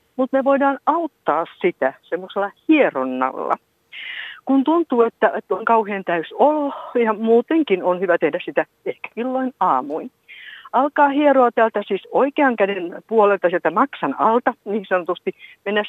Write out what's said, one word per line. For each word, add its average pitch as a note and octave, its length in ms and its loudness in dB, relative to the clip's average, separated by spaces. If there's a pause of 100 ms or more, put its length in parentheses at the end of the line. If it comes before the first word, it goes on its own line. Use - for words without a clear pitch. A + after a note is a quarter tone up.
(160)
mut B3+ 160 -2
me C4+ 120 0
voidaan C#4 420 2
auttaa C#4 600 -2 (160)
sitä C#3 400 -2
semmoisella F#3 500 -6 (160)
hieronnalla. C3 880 0 (880)
Kun C4+ 180 2
tuntuu, D#4 380 0
että, A3+ 340 2
että G#3+ 200 -6
on A3 100 -8
kauhean G#3 380 0
täys E3+ 300 -4
olo, C#4+ 400 2 (300)
ja A3 100 0
muutenkin A3+ 720 0
on F3+ 160 0
hyvä F3+ 180 2
tehdä E3 280 -2
sitä D#3 200 -2 (200)
ehkä - 300 -10
illoin B3+ 440 -4
aamuin. D3 520 -2 (640)
Alkaa C#4+ 360 2
hieroa C4+ 420 4
täältä A3 360 0
siis F#3+ 140 -4 (100)
oikean C4 440 2
käden G3 520 -4
puolelta G3+ 420 2
sieltä E3+ 220 0
maksan E3+ 480 -2
alta, A#3 340 2 (120)
niin G3+ 240 -4
sanotusti F3+ 460 -4 (300)
mennä G#3 240 -2